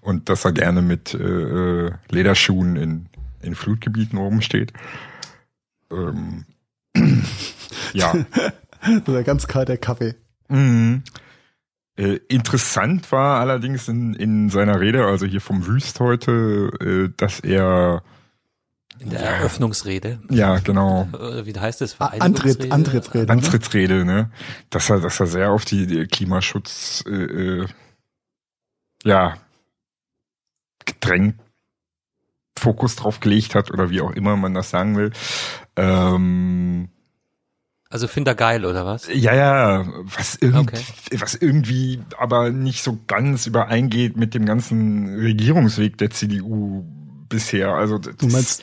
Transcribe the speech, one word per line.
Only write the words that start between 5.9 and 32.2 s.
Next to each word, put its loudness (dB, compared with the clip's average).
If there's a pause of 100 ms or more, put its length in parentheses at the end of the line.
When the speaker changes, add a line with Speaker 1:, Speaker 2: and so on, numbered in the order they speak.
Speaker 1:
Ähm, -6 (480)
<clears throat> 6 (680)
ja. 2 (460)
Speaker 2:
<laughs> 0
Oder 0
ganz 0
kalter 0
Kaffee. -4 (340)
Speaker 1:
Mhm. 4 (960)
Äh, 0
interessant 0
war 2
allerdings -2
in, -2
in 2
seiner 2
Rede, 4
also 2
hier -2
vom -4
Wüst -2
heute, 2 (100)
äh, 0
dass -2
er 2 (1000)
Speaker 3:
In -10
der -6
Speaker 1:
Ja. -4
Speaker 3:
Eröffnungsrede. -4 (100)
Speaker 1:
Ja, 4
genau. 2
Speaker 3:
Oder -10
wie -10
heißt -6
das? -6
Speaker 2:
A-, 0 (140)
Antritt-, 2
Speaker 3:
Vereidigungsrede? 0
Speaker 2:
Antrittsrede, 2
ne? 2
Speaker 1:
Antrittsrede, 2
ne? 0 (400)
Dass -2
er, 4
dass -4
er 2
sehr 0
auf 2
die, -2
die 0
Klimaschutz, -4
äh, -8
äh, -4 (1400)
ja, 4 (1500)
gedrängt 0 (1200)